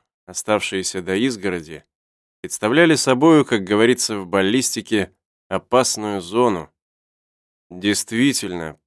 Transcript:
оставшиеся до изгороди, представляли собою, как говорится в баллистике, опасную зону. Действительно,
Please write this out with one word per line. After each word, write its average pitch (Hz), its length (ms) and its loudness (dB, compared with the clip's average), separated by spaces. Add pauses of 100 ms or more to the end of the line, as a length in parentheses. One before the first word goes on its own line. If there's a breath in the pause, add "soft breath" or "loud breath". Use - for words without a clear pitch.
(260)
оставшиеся 95 760 -4
до 92 140 -4
изгороди, 90 680 -6 (560)
представляли 147 540 2
собою, 139 500 4
как 104 200 -2
говорится 110 540 2
в 95 80 -10
баллистике, 98 880 0 (340)
опасную 107 720 0
зону. 95 500 -2 (1000)
Действительно, 98 1160 -2